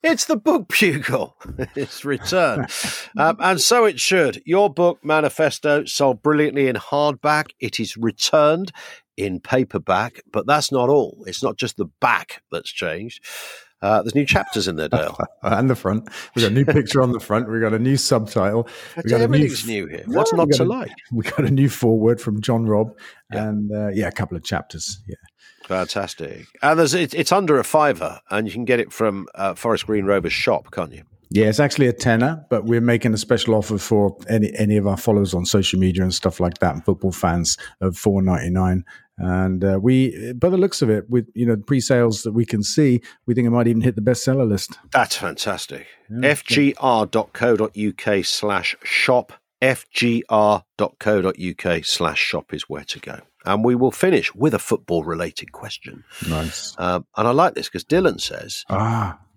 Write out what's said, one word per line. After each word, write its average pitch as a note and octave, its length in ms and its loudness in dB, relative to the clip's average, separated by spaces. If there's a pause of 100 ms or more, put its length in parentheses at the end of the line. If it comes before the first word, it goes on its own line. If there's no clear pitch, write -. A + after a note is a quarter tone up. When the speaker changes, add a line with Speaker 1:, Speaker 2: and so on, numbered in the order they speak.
Speaker 1:
It's D#4+ 220 2
the D#4 120 2
Book C#4+ 320 0
Bugle. C3+ 680 0 (200)
<laughs> - 200 -8
It's - 280 -8
returned. C#3+ 640 0 (500)
Um, D#3 220 2
and F#3 200 2
so A#3+ 240 4
it D#3+ 160 0
should. E3 460 2
Your F3+ 260 2
book, F3 320 0
Manifesto, D3+ 800 2
sold C3 380 0
brilliantly D3 460 2
in A#2 80 -2
hardback. D3 720 -2 (100)
It - 200 -6
is G#2 160 -6
returned D3+ 760 2 (440)
in G2 240 -4
paperback, A2+ 840 -2 (100)
but G2+ 140 0
that's D3 260 2
not B2 160 2
all. C#3 380 0
It's F#2 160 -8
not A#2 140 -4
just - 200 -6
the G2+ 80 -2 (160)
back - 500 -2
that's - 200 -8
changed. F#2 520 -8 (600)
Uh, G2+ 200 4
there's A2+ 120 -6
new C#3+ 120 2
chapters - 420 0
in E2+ 80 -4
there, D#2 120 -4
Dale. - 300 -2 (120)
Speaker 2:
<laughs> - 120 -20
And G#2+ 260 0
the B2+ 80 2
front. G#2 320 -4 (260)
We've A#2 100 0
got G2+ 80 2
a - 20 0
new C3+ 120 4
picture C#3 360 2
on B2 100 2
the A2+ 80 -4
front. G#2+ 300 -2
We've A2+ 100 -2
got A2 140 2
a A2 40 0
new C3 180 2
subtitle. A2 720 0 (280)
We've E3+ 100 -6
got A2+ 100 2
a - 20 4
new A#2 60 4
Speaker 1:
Everything's C3 380 2
Speaker 2:
f-, A2 40 -8
Speaker 1:
new G2+ 200 -4
here. D#2+ 200 -12
Speaker 2:
no, B3 120 0
Speaker 1:
What's - 140 2
Speaker 2:
we've F3 60 2
Speaker 1:
not D#3 120 2
Speaker 2:
got C#3 80 4
Speaker 1:
to - 40 4
Speaker 2:
a, - 20 4
Speaker 1:
like? B3 280 -4 (200)
Speaker 2:
we've A2+ 240 -4
got C#3 100 0
a - 40 0
new C#3 180 4
foreword A2+ 520 2
from G#2+ 200 -4
John A2+ 260 0
Robb A2 300 0 (360)
Speaker 1:
Yeah. G#2+ 160 -4
Speaker 2:
and, G#2 240 -4
uh, G#2 160 -4
yeah, G2 200 -2
a - 40 -8
couple - 240 -6
of D#2 80 -12
chapters. - 640 -8
Yeah. E2+ 100 -12 (480)
Speaker 1:
Fantastic. F#2 840 -6 (160)
And D#3 160 4
there's, D#3 160 4
it, F3 200 -2
it's E3 180 -2
under F3 260 4
a A#2 60 0
fiver, B2 560 0 (100)
and G#2+ 160 -2
you F#2 60 -8
can A#2 120 -8
get A#2+ 160 2
it - 120 -6
from, G2 420 -2
uh, F#2+ 200 -4
Forest A2+ 320 -2
Green G#2 180 0
Rover's F#2+ 280 0
shop, - 400 -2
can't D#2 200 -8
you? - 120 -20 (260)
Speaker 2:
Yeah, G#2+ 160 4
it's G#2+ 140 2
actually C#3+ 260 2
a A#2+ 60 2
tenner, B2+ 580 0
but G#2 140 0
we're A#2 160 2
making A#2 340 2
a G#2+ 40 -2
special A2+ 360 0
offer G#2+ 240 0
for G2+ 380 2 (120)
any, G#2+ 300 0
any G#2+ 200 2
of G2+ 100 2
our F#2+ 80 0
followers G2+ 360 2
on F2+ 140 -2
social F#2+ 320 2
media F#2 240 2
and F#2 100 0
stuff - 280 -2
like F2 180 0
that, E2+ 160 0
and E2+ 100 -10
football F#2+ 280 -2
fans E2+ 440 0 (240)
of F#2 160 -2
four G2 240 2
ninety-nine. F#2 640 0 (340)
And, F#2 440 -2
uh, G2 180 2
we, B2 520 0
by B2 160 0
the F#3 80 2
looks F#3+ 260 0
of A#2 80 2
it, G#2+ 180 0
with, A#2+ 260 0
you A#2 120 0
know, A#2 80 2
the G2+ 80 -4
pre-sales A#2+ 600 2
that A2 80 -4
we A#2 120 2
can G#2 200 -2
see, B2+ 360 2 (260)
we A#2+ 80 0
think A#2+ 120 0
it A#2 40 2
might A#2 180 2
even A2+ 140 2
hit B2 120 2
the G#2+ 80 4
bestseller B2+ 460 2
list. - 280 -4 (160)
Speaker 1:
That's B2+ 220 2
fantastic. F2 720 -8 (240)
Speaker 2:
Yeah. B2+ 200 0
Speaker 1:
F D3 120 -2
G C#3 380 2
R A#2 260 2
dot - 260 -2
co A#2+ 220 2
dot G#2+ 220 -2
U G#2 160 -2
K G2+ 300 0
slash G2 600 -2
shop. - 500 0 (300)
F C3 300 0
G A#2 380 0
R G#2+ 340 4 (140)
dot - 200 -4
co G#2 220 2
dot F#2 180 -2
U F2+ 160 -6
K E2+ 280 -2
slash D#2 360 -2
shop - 360 -4
is D2+ 140 -10
where D2 160 -12
to - 140 -12
go. - 220 -16 (260)
And G#2 180 0
we B2 100 4
will B2 160 2
finish - 440 0
with B2+ 180 0
a G#2 60 0
football-related E2 920 -4
question. - 520 -18 (240)
Speaker 2:
Nice. D#2+ 500 -6
Speaker 1:
Um, F2+ 280 -2 (100)
and A2 100 0
I A#2+ 40 4
like D#3 240 2
this - 160 -10
'cause - 140 -10
Dylan E3 360 2
says, - 480 -10
Speaker 2:
Ah. G#2+ 500 -2 (180)